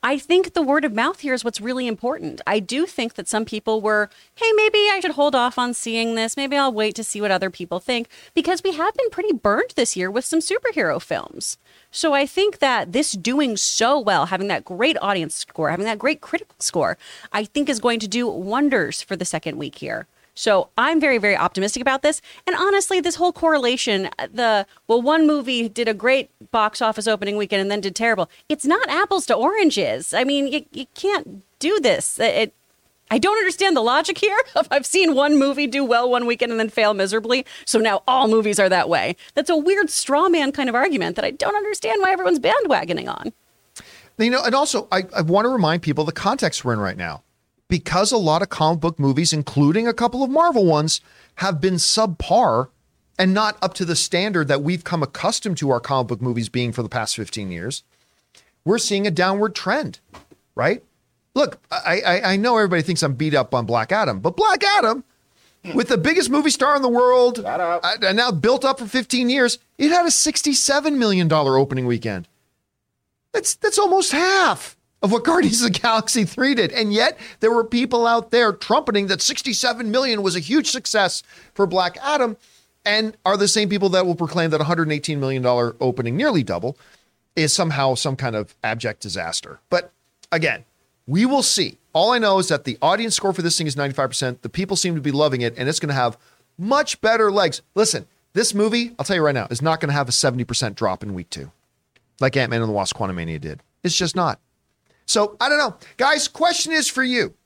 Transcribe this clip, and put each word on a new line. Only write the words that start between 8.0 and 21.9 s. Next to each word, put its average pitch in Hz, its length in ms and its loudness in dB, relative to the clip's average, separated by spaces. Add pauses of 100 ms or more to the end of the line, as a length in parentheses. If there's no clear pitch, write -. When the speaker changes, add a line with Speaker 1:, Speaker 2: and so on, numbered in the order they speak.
Speaker 1:
because 339 280 0
we 381 100 -2
have 330 220 -2
been 508 160 -2
pretty 415 220 -2
burned 247 440 -2
this 240 200 -2
year 185 140 -4
with 226 140 -4
some 320 160 0
superhero 311 600 -2
films. - 560 -8 (320)
So 320 220 -2
I 277 140 2
think 392 340 -2
that 233 320 0
this 277 200 0
doing 233 440 -2
so 247 420 0
well, 190 280 2
having 190 220 -4
that 170 160 -4
great 233 380 -2
audience 185 320 -2
score, - 360 -4
having 175 160 -4
that 220 120 -4
great 277 220 -4
critical - 400 -8
score, - 360 -2 (360)
I 214 120 -4
think 285 240 -4
is 247 120 -2
going 233 200 0
to 208 80 -8
do 233 200 -2
wonders 214 760 -2
for - 140 -8
the 175 80 -6
second - 340 -6
week 147 200 -10
here. 123 280 -10 (260)
So - 360 2 (100)
I'm 302 220 2
very, 269 180 2
very 202 180 2
optimistic 196 460 -2
about 269 200 0